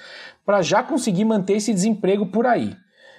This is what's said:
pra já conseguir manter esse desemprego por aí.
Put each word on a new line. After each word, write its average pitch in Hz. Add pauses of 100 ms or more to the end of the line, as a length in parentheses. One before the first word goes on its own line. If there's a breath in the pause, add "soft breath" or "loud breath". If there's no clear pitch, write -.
(440 loud breath)
pra 202
já 180
conseguir 226
manter 208
esse 214
desemprego 202
por 226
aí. 143 (420 loud breath)